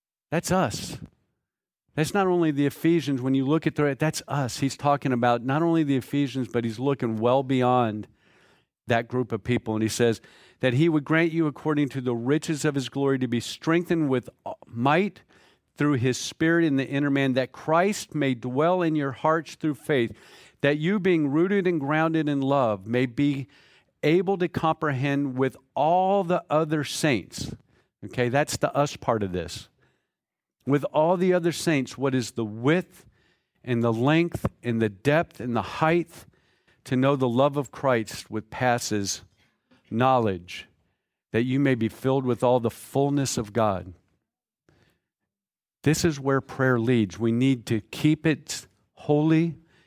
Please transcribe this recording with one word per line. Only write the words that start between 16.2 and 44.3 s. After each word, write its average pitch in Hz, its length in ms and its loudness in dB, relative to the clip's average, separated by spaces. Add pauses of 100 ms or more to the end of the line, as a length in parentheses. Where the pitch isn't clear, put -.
in 147 100 2
the 135 120 0
inner 139 240 0
man, 139 220 2
that 127 180 -2
Christ 175 640 0
may 139 180 0
dwell 139 480 0
in 160 140 0
your 139 160 -2
hearts 156 420 -2
through 156 220 -4
faith, 123 360 0 (500)
that 147 180 2
you 185 200 2
being 170 280 2
rooted 180 400 2
and 170 120 0
grounded 156 480 0
in 143 140 0
love 123 460 2
may 123 180 0
be 135 420 -2 (540)
able 180 380 2
to 175 80 -2
comprehend 143 880 -2
with 131 180 0 (200)
all 185 480 2
the 175 260 -2
other 156 340 0
saints. - 720 -2 (500)
Okay, 123 240 -2
that's 139 300 0
the - 180 -2
us 143 200 -2
part 113 260 -2
of 95 120 -4
this. 85 360 -8 (960)
With 135 200 0
all 160 300 2
the 180 160 2
other 175 200 0
saints, 147 440 -2
what 131 200 0
is 123 160 -2
the 113 140 -4
width 123 600 -2 (580)
and 120 200 0
the 117 100 2
length 156 540 0 (160)
and 113 180 -2
the 110 80 2
depth 143 500 -2
and 120 160 -6
the 113 60 0
height, 160 640 -2 (600)
to 131 100 -4
know 135 200 4
the 131 140 0
love 135 260 2
of 143 160 -4
Christ - 600 -2
which 107 180 -8
passes 117 720 -2 (720)
knowledge, 110 760 0 (640)
that 113 120 2
you 131 160 0
may 139 160 4
be 113 120 0
filled 131 380 -2
with 120 180 -2
all 123 160 4
the 123 120 -2
fullness 139 640 -2
of 107 160 -6
God. 95 400 -2 (1900)